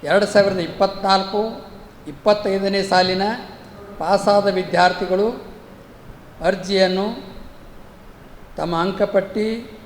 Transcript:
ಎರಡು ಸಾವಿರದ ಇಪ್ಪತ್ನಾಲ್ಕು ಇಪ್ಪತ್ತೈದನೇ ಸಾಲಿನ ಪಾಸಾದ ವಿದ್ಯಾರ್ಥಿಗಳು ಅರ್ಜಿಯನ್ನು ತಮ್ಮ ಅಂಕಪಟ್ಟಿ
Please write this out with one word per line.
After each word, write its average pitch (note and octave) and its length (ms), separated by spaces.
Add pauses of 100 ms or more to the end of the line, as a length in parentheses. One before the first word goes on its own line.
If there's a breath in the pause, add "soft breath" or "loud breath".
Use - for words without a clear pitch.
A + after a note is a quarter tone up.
ಎರಡು F#3+ 220
ಸಾವಿರದ G3 320
ಇಪ್ಪತ್ನಾಲ್ಕು G3 1120 (380)
ಇಪ್ಪತ್ತೈದನೇ G3 720
ಸಾಲಿನ F#3 400 (760)
ಪಾಸಾದ G3+ 560
ವಿದ್ಯಾರ್ಥಿಗಳು F#3 920 (1000)
ಅರ್ಜಿಯನ್ನು F#3+ 800 (1300)
ತಮ್ಮ E3+ 200
ಅಂಕಪಟ್ಟಿ G3+ 1080